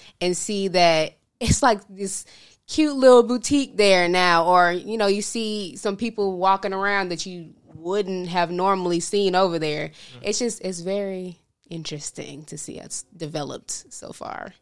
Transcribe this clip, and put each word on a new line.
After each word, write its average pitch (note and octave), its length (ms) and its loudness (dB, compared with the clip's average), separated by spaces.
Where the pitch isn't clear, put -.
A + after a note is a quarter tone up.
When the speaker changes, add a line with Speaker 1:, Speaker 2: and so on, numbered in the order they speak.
Speaker 1:
and F3+ 160 0
see G3 320 -4
that E3 480 4
it's, - 220 0
like, A3+ 260 4
this F#3+ 360 -8
cute D4+ 280 0
little B3+ 260 10
boutique B3 540 0
there F#3 320 4
now, F3 380 4
or, F3+ 260 6
you G3 260 -6
know, G3+ 80 0
you G3+ 160 0
see G#3+ 540 -6
some G3 200 -4
people G3+ 400 -4
walking F#3+ 360 0
around G3 380 -2
that E3 160 -8
you F3 280 -16
wouldn't F#3 540 -4
have E3+ 220 0
normally F3+ 500 0
seen G3 340 0
over F3+ 240 2
there. D#3 300 -4
Speaker 2:
Mm. D#3 40 -20
Speaker 1:
It's A3 160 -4
just, A#3+ 240 -4
it's F#3 180 -8
very F#3 580 -6
interesting D3+ 720 -12
to D3+ 140 -16
see - 200 -14
it's - 260 -14
developed D3 760 -12
so - 200 -16
far. - 500 -14